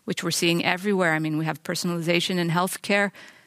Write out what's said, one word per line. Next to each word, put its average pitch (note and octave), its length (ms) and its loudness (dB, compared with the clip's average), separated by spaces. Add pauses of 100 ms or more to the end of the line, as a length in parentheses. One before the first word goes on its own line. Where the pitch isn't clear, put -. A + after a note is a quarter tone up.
which - 180 -4
we're E3+ 80 -2
seeing E3+ 320 2
everywhere. F3+ 500 2
I D#3 60 2
mean, D#3 180 0
we D#3+ 60 0
have D#3 200 -4
personalization E3+ 760 -2
in E3+ 100 0
healthcare. F#3+ 640 0 (360)